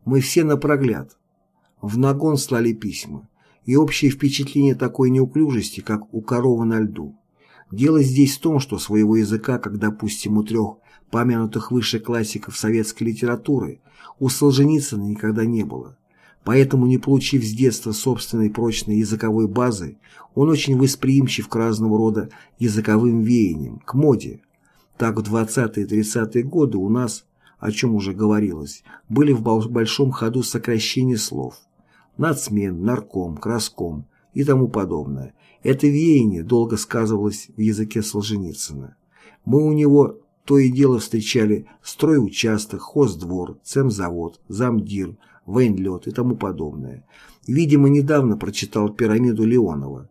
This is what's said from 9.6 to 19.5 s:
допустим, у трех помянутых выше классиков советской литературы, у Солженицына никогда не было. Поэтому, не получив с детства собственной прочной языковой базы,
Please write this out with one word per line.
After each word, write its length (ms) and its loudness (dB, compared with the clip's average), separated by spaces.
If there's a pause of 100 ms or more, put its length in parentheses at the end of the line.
допустим, 580 -2
у 60 2
трех 340 -2 (320)
помянутых 640 -2
выше 280 -2
классиков 560 -6
советской 500 -2
литературы, 760 -2 (380)
у 100 0
Солженицына 720 2
никогда 440 -2
не 180 0
было. 340 -12 (480)
Поэтому, 400 4
не 140 4
получив 440 2
с 80 -4
детства 400 0
собственной 600 -2
прочной 480 -2
языковой 480 0
базы, 500 -2 (380)